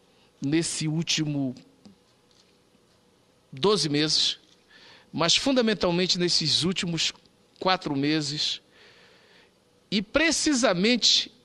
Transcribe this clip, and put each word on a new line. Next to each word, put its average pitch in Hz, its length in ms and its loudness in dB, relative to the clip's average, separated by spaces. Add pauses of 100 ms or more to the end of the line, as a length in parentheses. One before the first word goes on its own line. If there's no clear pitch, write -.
(420)
nesse 156 460 -2
último 151 640 -2 (2000)
doze 156 380 0
meses, 151 500 0 (720)
mas 160 240 2
fundamentalmente 196 840 2
nesses 170 460 0
últimos 170 480 -2 (480)
quatro 180 340 -2
meses, 147 680 -2 (1300)
e 208 100 0
precisamente 247 1300 2 (160)